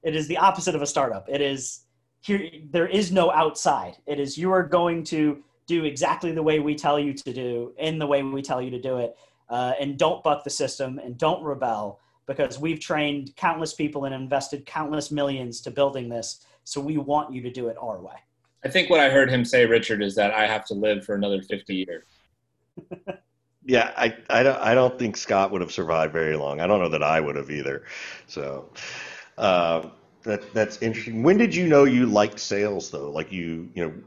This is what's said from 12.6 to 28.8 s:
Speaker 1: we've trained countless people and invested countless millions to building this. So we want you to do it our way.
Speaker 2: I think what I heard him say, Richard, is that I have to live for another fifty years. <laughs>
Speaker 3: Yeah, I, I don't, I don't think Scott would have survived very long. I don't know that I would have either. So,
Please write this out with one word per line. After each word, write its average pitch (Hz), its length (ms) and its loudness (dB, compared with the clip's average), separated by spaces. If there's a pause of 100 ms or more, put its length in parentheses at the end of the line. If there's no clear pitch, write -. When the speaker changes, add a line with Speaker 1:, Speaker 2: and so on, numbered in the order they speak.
Speaker 1:
we've 156 180 -4
trained 143 560 -4
countless 160 400 -2
people 147 300 -4
and 139 100 -4
invested 135 500 -4
countless 151 460 -6
millions 139 500 -4
to 123 120 -12
building 139 360 -2
this. 117 360 -10 (180)
So - 180 -8
we 151 180 -4
want 147 360 -2
you 127 80 -10
to 123 80 -8
do 123 160 -6
it 117 140 -6
our 110 200 -8
way. 90 140 -16 (480)
Speaker 2:
I - 60 -4
think 180 220 2
what 165 100 8
I 139 100 8
heard 135 180 6
him 127 160 2
say, 123 220 6
Richard, 110 380 2
is 98 100 -4
that 101 180 4
I 107 140 2
have 107 200 0
to 110 80 -6
live 101 300 0
for 104 120 -4
another 101 260 0
fifty 95 440 -6
years. 85 180 -12 (760)
<laughs> 180 400 -14 (460)
Speaker 3:
Yeah, 123 320 2
I, 117 200 0 (140)
I 117 120 4
don't, 135 180 4
I 110 140 4
don't 127 240 4
think 110 180 -2
Scott 98 340 2
would 98 100 -2
have 85 120 -4
survived 80 420 0
very 78 220 0
long. 71 240 -4
I 85 60 0
don't 101 140 4
know 87 80 2
that 78 140 0
I 78 180 4
would 73 160 -2
have 71 140 -6
either. 69 340 -6 (420)
So, 69 440 -10 (680)